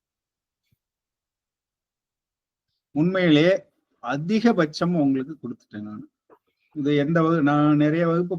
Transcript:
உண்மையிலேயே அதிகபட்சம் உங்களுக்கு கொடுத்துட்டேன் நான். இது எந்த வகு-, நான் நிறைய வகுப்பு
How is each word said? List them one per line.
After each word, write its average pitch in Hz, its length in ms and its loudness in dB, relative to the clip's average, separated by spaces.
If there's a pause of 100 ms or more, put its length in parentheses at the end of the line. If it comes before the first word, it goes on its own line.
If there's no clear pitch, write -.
(3000)
உண்மையிலேயே 175 760 2 (380)
அதிகபட்சம் 175 920 -2
உங்களுக்கு 139 480 -2
கொடுத்துட்டேன் 104 400 -14
நான். 107 280 -16 (600)
இது 147 240 -2
எந்த 160 260 0
வகு-, 165 200 2
நான் 147 340 2
நிறைய 151 300 2
வகுப்பு 175 320 -2